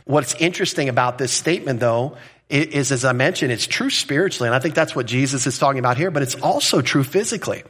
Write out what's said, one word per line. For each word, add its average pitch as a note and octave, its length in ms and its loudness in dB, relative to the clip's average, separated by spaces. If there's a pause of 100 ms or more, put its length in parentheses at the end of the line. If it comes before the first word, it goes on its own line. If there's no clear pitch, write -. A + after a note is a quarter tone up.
what's C#3+ 300 0
interesting D#3+ 560 0
about B2 260 2
this B2+ 160 -2
statement, C#3+ 480 -2
though, A#2+ 360 0 (340)
i-, D#3 40 0
is, C#3+ 380 0
as B2 120 0
I C3 80 4
mentioned, C3+ 380 0
it's A2+ 160 -2
true C4 240 -2
spiritually. D3 580 0
And A#2 60 2
I C3 60 4
think D#3 140 -2
that's D#3+ 200 0
what B2+ 120 -2
Jesus B2+ 400 0
is C3 120 -2
talking C#3 200 2
about B2 180 0
here, F3 140 0
but D3 120 0
it's B2+ 140 -2
also D#3 440 2
true C#3 220 2
physically. F3+ 680 -2